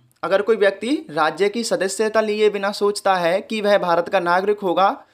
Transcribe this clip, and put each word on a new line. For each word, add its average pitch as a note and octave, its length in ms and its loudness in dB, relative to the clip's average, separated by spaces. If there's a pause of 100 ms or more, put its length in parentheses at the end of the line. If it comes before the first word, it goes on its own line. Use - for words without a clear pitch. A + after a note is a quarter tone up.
(220)
अगर F#3+ 200 0
कोई A3 140 2
व्यक्ति G3 340 0 (200)
राज्य D#3+ 380 0
की A#3 160 -6
सदस्यता G#3 560 -2
लिए G#3+ 300 2
बिना G3+ 220 -4
सोचता G3+ 440 0
है F3 260 0
कि A3 180 -6
वह G3+ 180 2
भारत F3 300 0
का F#3+ 120 0
नागरिक F#3+ 400 0
होगा F#3 300 2 (240)